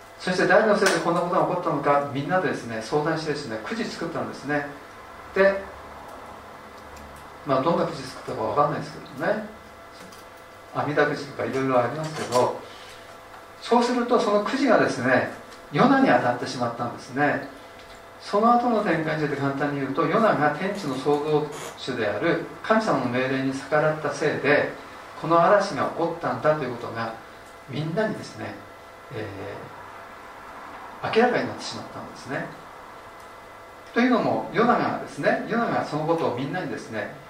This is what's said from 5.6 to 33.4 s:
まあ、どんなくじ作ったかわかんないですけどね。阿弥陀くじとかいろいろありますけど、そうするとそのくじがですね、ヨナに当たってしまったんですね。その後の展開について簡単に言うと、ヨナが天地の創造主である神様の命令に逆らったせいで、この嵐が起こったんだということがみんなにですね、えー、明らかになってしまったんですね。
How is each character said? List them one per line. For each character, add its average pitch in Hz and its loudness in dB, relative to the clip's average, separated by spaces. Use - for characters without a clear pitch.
ま 131 2
あ、 135 0
ど 170 2
ん - 0
な 170 2
く - -6
じ - -10
作 - -10
っ - -6
た - -6
か 110 0
わ 104 -4
か 147 4
ん 160 0
な - -2
い - -4
で - -8
す - -12
け - -12
ど 175 0
ね。 214 -2
阿 131 -2
弥 147 -2
陀 147 4
く 147 0
じ - -8
と - -12
か - -2
い 131 -4
ろ 135 0
い 135 2
ろ 127 4
あ 120 4
り 123 -4
ま 156 -4
す - -8
け - -6
ど、 - 4
そ 233 4
う 240 6
す 247 2
る 240 2
と 240 4
そ 208 2
の 208 4
く 269 -2
じ 269 2
が 220 8
で 135 4
す - -4
ね、 127 4
ヨ 240 6
ナ 269 8
に - 8
当 123 8
た 120 2
っ - -4
て 135 -4
し 127 -8
ま 117 0
っ - -8
た 120 -4
ん 117 -6
で - -14
す 123 -14
ね。 147 0
そ 208 0
の 233 8
後 247 4
の 226 2
展 160 2
開 156 0
に 151 0
つ 147 2
い 135 0
て 135 -2
簡 135 0
単 143 0
に 139 -2
言 131 -2
う - -4
と、 156 2
ヨ 196 4
ナ 208 6
が 151 4
天 196 -2
地 - -8
の 131 -2
創 147 2
造 147 2
主 123 -6
で 107 0
あ 104 -2
る 160 2
神 226 4
様 147 2
の 123 0
命 127 0
令 135 0
に 135 0
逆 151 2
ら 156 4
っ - -6
た - -2
せ 156 -2
い - 0
で、 139 4
こ 151 -4
の 170 6
嵐 190 6
が 131 0
起 - -
こ 165 0
っ - -12
た 135 -2
ん 117 -6
だ 156 4
と 143 -2
い - -2
う 120 -4
こ 117 -8
と 113 -8
が 113 -6
み 135 -4
ん 165 -4
な 214 2
に - -4
で - -10
す - -14
ね、 104 -8
え 107 -6
ー、 - 0
明 226 8
ら 247 6
か - 0
に - -4
な - -8
っ - -10
て - -12
し - -8
ま - -10
っ - -14
た 113 -12
ん 110 -14
で - -16
す - -16
ね。 156 -6